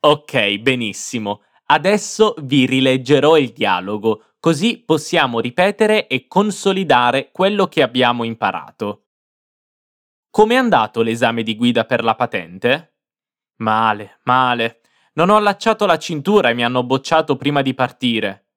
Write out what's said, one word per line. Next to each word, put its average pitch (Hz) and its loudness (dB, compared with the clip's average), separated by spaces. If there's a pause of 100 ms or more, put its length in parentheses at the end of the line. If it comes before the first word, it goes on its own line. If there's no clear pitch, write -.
Ok, 131 0
benissimo. 110 -4 (240)
Adesso 202 0
vi 131 2
rileggerò 131 2
il 131 0
dialogo, 101 -4
così 165 -2
possiamo 147 -2
ripetere 202 0
e - -6
consolidare 175 0
quello 196 0
che 160 0
abbiamo 123 0
imparato. 104 -6 (1200)
"Com'è 214 4
andato 156 2
l'esame 117 0
di 107 -4
guida 117 0
per 120 -2
la 113 2
patente?" 117 -4 (640)
"Male, 107 -2
male. 123 0 (320)
Non 170 2
ho 214 6
allacciato 214 0
la 170 2
cintura 165 0
e 117 0
mi 120 -2
hanno 123 0
bocciato 135 0
prima 143 -2
di 135 -2
partire." 113 -4 (100)